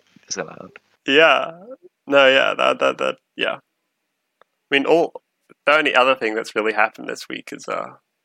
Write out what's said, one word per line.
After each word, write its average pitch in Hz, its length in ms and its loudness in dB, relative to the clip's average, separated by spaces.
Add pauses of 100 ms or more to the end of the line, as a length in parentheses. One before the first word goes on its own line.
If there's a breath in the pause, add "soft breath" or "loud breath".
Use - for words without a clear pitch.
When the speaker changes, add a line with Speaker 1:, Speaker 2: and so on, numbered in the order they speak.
(260)
Speaker 1:
disallowed. - 540 -14 (260)
Speaker 2:
Yeah. 143 460 2 (560)
No, 139 200 4
yeah, 131 280 2
that, 127 240 0
that, - 180 -2
that, - 200 -6 (180)
yeah. - 220 -6 (1160)
I 139 40 0
mean, 139 120 2
all, 160 340 0 (460)
the 147 100 4
only 147 160 0
other 127 220 4
thing 110 180 -4
that's 110 220 -8
really 110 180 -2
happened 107 340 -4
this - 220 -12
week - 220 -14
is, - 160 -16
uh, - 300 -10 (280)